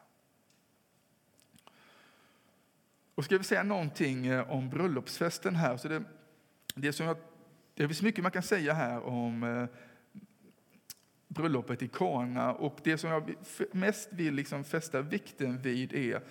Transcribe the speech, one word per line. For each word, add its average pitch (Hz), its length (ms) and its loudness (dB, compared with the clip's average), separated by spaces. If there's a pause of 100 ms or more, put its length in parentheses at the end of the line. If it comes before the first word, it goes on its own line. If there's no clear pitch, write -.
(3250)
Och 151 100 -2
ska 190 140 4
vi 190 60 0
säga 190 180 2
någonting, 151 640 0
eh, 127 240 2
om 131 200 -2
bröllopsfesten 170 840 0
här, 135 200 4
så 139 120 -6
det, 156 160 -2 (680)
det 143 180 0
som 160 140 -2
jag, 160 100 0 (580)
det 147 140 2
finns 156 140 -2
mycket 214 200 2
man 180 100 2
kan 202 100 -2
säga 156 320 2
här 120 280 0
om, 120 400 -2
eh, 120 240 0 (1600)
bröllopet 139 540 0
i 127 60 -2
Kana, 123 680 2
och - 300 -2
det 160 140 4
som 165 120 -2
jag 156 320 0
f-, - 300 -4
mest 202 400 0
vill 160 220 0
liksom 139 300 -2
fästa 139 380 -2
vikten 139 560 -4
vid 127 340 -2
är 117 380 0